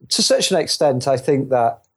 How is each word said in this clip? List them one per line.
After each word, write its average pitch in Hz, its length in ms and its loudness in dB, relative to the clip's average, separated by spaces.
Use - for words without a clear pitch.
to - 140 -2
such 262 280 0
an 190 60 0
extent, 143 500 0
I 135 120 2
think 131 320 -2
that, 117 320 0